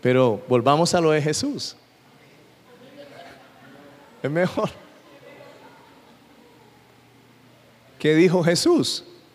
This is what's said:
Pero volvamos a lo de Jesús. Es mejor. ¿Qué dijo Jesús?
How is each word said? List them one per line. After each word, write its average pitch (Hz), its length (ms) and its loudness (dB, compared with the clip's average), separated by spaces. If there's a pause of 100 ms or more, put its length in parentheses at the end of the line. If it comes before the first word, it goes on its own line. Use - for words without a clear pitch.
Pero 123 460 0
volvamos 143 460 0
a 180 60 0
lo 160 100 2
de 151 100 0
Jesús. 156 560 -8 (2500)
Es 139 80 -4
mejor. 180 400 -2 (3250)
¿Qué 151 160 2
dijo 175 280 4
Jesús? 175 600 0 (300)